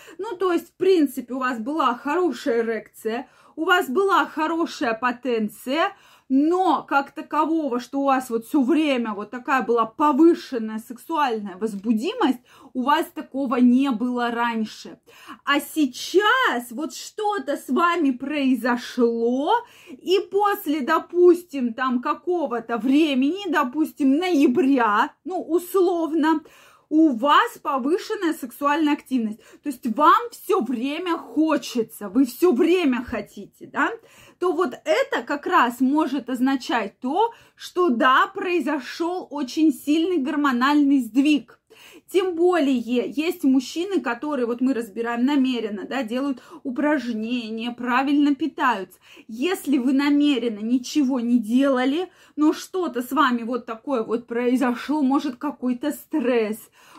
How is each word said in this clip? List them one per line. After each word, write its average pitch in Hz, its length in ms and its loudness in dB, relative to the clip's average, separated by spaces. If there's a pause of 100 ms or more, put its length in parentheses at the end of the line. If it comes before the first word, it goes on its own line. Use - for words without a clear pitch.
(180)
Ну, 415 180 -8
то 370 160 0
есть, - 160 -2
в - 60 -20
принципе, 330 580 2
у 262 60 -6
вас 254 200 -4
была 262 360 0
хорошая 277 640 -2
эрекция, 226 640 -6 (300)
у 320 80 -6
вас 359 240 2
была 359 380 2
хорошая 311 640 -4
потенция, 247 1040 -4 (320)
но 311 540 2
как 277 300 -2
такового, 302 640 -2
что 277 220 -6
у 277 60 -2
вас 262 240 0
вот 226 160 -4
все 285 140 0
время 254 540 0
вот 208 160 -10
такая 254 320 -2
была 226 240 0
повышенная 262 960 2
сексуальная 226 760 -4
возбудимость, 226 840 -2 (340)
у 254 80 -4
вас 294 320 0
такого 269 420 -4
не 254 360 4
было 240 400 -2
раньше. 226 640 -6 (460)
А 285 160 2
сейчас 330 1120 0
вот 285 220 -8
что-то 403 640 -4
с - 120 -14
вами 330 420 2
произошло, 247 1400 0 (360)
и 339 300 -2 (100)
после, 392 520 0
допустим, 330 920 2
там 254 280 -2
какого-то 285 720 -2
времени, 285 720 2
допустим, 285 680 0
ноября, 277 960 2 (100)
ну, 339 160 -6
условно, 330 1000 0 (480)
у 311 200 4
вас 294 540 2
повышенная 330 680 -2
сексуальная 285 600 -2
активность. 226 480 -4 (220)
То 294 80 -6
есть - 160 -12 (100)
вам 403 340 4
все - 300 -2
время 285 580 -4
хочется, 285 880 -2
вы 247 160 2
все 339 280 2
время 320 500 2
хотите, - 640 -12
да? 285 240 -2 (480)
То 359 140 0
вот 294 220 -2 (100)
это 453 420 0
как 285 200 -6
раз 262 340 2
может 277 500 0
означать 262 680 -2
то, 392 320 0 (240)
что 359 320 -2
да, 269 440 4
произошел 339 1000 -4
очень 294 420 0
сильный 330 460 0
гормональный 285 800 2
сдвиг. 269 580 0 (500)
Тем 359 280 0
более 320 420 2
есть 247 640 -2
мужчины, 320 560 0
которые, 254 460 -4
вот 240 140 -4
мы 262 120 2
разбираем 233 540 -4
намеренно, 240 580 0
да, 262 180 -6
делают 254 380 -4 (220)
упражнения, 240 1080 -4
правильно 277 640 2
питаются. 269 640 -4 (300)
Если 302 480 -2
вы 262 160 0
намеренно 277 680 2
ничего 254 600 0
не 240 180 2
делали, 262 680 2 (280)
но 302 160 4
что-то 269 500 -4
с 262 100 -10
вами 254 300 2
вот 233 240 -6
такое 233 380 -4
вот 233 220 -6
произошло, 247 760 0
может, 277 340 0
какой-то 254 540 -4
стресс, 233 680 -2 (400)